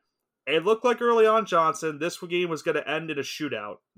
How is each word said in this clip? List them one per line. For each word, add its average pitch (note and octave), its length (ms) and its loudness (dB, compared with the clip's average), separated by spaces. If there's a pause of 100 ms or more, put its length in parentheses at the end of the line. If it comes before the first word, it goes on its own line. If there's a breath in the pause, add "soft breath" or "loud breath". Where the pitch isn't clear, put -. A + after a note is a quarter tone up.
(460)
it D#3+ 180 0
looked A3 200 2
like A#3 180 2
early A#3 240 6
on, A3 180 4
Johnson, D#3+ 540 0
this E3+ 200 -4
game F3 300 -4
was D#3+ 140 -6
gonna D3+ 240 0
end D#3 240 -4
in C#3+ 80 -4
a C3+ 40 -4
shootout, A2+ 560 -8 (200)